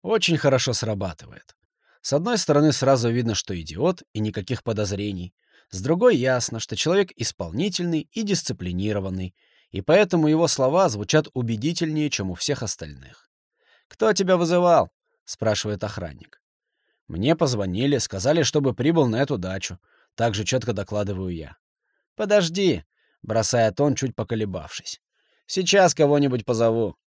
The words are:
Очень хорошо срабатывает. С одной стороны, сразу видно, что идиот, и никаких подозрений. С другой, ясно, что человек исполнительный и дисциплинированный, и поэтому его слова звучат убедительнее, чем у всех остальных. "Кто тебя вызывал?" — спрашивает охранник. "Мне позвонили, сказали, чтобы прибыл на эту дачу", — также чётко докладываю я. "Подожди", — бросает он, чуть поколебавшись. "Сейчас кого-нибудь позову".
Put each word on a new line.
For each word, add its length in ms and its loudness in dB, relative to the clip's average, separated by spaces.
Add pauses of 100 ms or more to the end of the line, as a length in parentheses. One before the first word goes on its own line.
Очень 360 0
хорошо 340 2
срабатывает. 840 -6 (440)
С 120 -4
одной 260 0
стороны, 320 4
сразу 400 2
видно, 240 0
что 260 -6
идиот, 520 -4
и 80 -6
никаких 420 -4
подозрений. 720 -4 (360)
С 120 -10
другой, 320 4
ясно, 460 0
что 160 -10
человек 400 0
исполнительный 960 -4
и 100 -6
дисциплинированный, 1120 -4 (380)
и 80 -6
поэтому 480 4
его 180 4
слова 420 2
звучат 460 0
убедительнее, 760 -2
чем 220 -4
у 40 -6
всех 280 -4
остальных. 680 -12 (600)
"Кто 240 2
тебя 240 4
вызывал?" — 560 4 (320)
спрашивает 580 -2
охранник. 580 -10 (680)
"Мне 260 0
позвонили, 640 0
сказали, 460 0
чтобы 300 0
прибыл 340 2
на 120 0
эту 180 -2
дачу", — 420 -8 (340)
также 300 0
чётко 280 -2
докладываю 600 -4
я. 220 -12 (580)
"Подожди", — 680 2 (380)
бросает 580 0
он, 160 2
чуть 180 -6
поколебавшись. 840 -6 (460)
"Сейчас 460 2
кого-нибудь 520 2
позову". 520 0 (100)